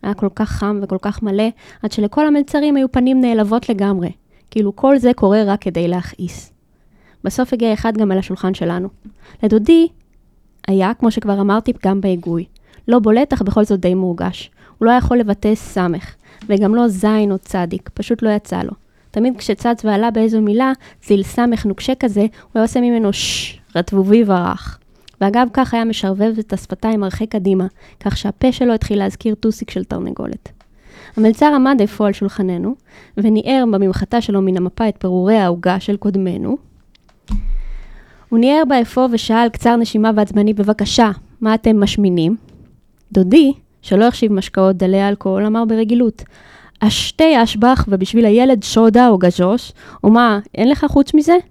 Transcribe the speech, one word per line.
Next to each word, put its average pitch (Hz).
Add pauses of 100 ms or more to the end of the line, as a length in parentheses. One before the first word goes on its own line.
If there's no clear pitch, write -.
היה 202
כל 202
כך 214
חם 202
וכל 190
כך 202
מלא, 214 (340)
עד 214
שלכל 214
המלצרים 294
היו 262
פנים 262
נעלבות 226
לגמרי. 196 (400)
כאילו 202
כל 277
זה 247
קורה 208
רק 202
כדי 170
להכעיס. - (720)
בסוף 247
הגיע 226
אחד 220
גם 208
על 190
השולחן 190
שלנו. 175 (540)
לדודי 226 (800)
היה, 190
כמו 233
שכבר 202
אמרתי, 208
פגם 196
בהיגוי. 175 (440)
לא 240
בולט, 220
אך 247
בכל 202
זאת 196
די 180
מורגש. 175 (280)
הוא 220
לא 226
יכול 247
לבטא 208
סמך, 180 (320)
וגם 208
לא 240
זין 208
או 190
צדיק, 180
פשוט -
לא 220
יצא 208
לו. - (380)
תמיד 240
כשצץ 226
ועלה 214
באיזו 220
מילה, 226 (340)
זיל 202
סמך 240
נוקשה 208
כזה, 208
הוא -
היה 220
עושה 240
ממנו 233
ש-, - (180)
רטבובי 196
ורך. 180 (420)
ואגב, 226
כך 254
היה 226
משרבב 214
את 214
השפתיים 202
הרחק 190
קדימה, 190 (340)
כך -
שהפה 247
שלו 247
התחיל 214
להזכיר 196
טוסיק 214
של 185
תרנגולת. - (680)
המלצר 220
עמד 262
אפוא 208
על 196
שולחננו, 196 (420)
וניער 220
בממחטה 196
שלו 202
מן 185
המפה 180
את 202
פירורי 185
העוגה 180
של 202
קודמנו. 196 (1700)
הוא 226
ניער 277
בה 262
אפוא 254
ושאל 233
קצר 233
נשימה 226
ועצבני, 208
"בבקשה, 208 (300)
מה 220
אתם 220
משמינים?" 190 (760)
דודי, 262 (300)
שלא 202
החשיב 240
משקאות 190
דלי 190
אלכוהול, 202
אמר 226
ברגילות, 226 (580)
"אשתי 269
אשבח, 233
ובשביל 196
הילד 233
שודה 226
או 208
גז'וש, 180 (320)
ומה, 220 (140)
אין 226
לך 294
חוץ 285
מזה?" 311 (140)